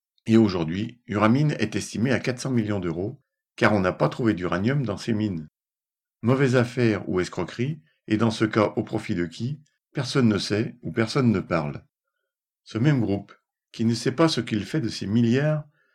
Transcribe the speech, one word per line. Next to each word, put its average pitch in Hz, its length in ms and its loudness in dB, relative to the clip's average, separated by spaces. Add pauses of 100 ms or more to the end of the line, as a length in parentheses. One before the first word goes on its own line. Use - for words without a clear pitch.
(260)
Et 110 100 6
aujourd'hui, 95 680 2
Uramine 117 540 2
est 107 160 -2
estimé 101 340 -2
à 113 80 2
quatre 127 220 -6
cents 135 100 -6
millions 107 300 -2
d'euros, 87 400 -6 (340)
car 110 180 4
on 104 80 4
n'a 92 120 2
pas - 160 0
trouvé 110 260 0
d'uranium 95 500 -2
dans 98 120 -4
ces 117 160 -4
mines. 98 340 -2 (760)
Mauvaise 131 340 2
affaire 120 520 0
ou 95 120 0
escroquerie, 117 600 -6 (280)
et 107 80 2
dans 110 160 2
ce 113 120 0
cas 107 300 2
au 117 80 -2
profit 107 320 -6
de 87 120 -2
qui, 123 340 -8 (320)
personne 127 360 2
ne 101 100 4
sait 104 440 -2
ou - 80 -8
personne 120 400 2
ne 98 80 2
parle. 78 460 -4 (800)
Ce - 140 -8
même 135 220 4
groupe, 98 320 -2 (380)
qui - 140 -4
ne 117 100 4
sait 120 160 -2
pas 165 160 2
ce 156 140 0
qu'il 104 240 -4
fait 151 160 -4
de 113 80 -4
ces 104 180 -8
milliards, 127 580 2 (300)